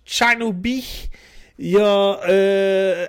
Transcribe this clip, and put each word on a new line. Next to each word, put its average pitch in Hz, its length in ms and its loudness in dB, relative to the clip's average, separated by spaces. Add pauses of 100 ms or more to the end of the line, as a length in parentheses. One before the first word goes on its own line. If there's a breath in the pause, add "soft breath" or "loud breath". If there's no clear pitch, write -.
Shinobi, 233 1040 -2 (500 soft breath)
il 170 120 -6
y 190 60 4
a, 202 420 2 (100)
euh, 190 800 2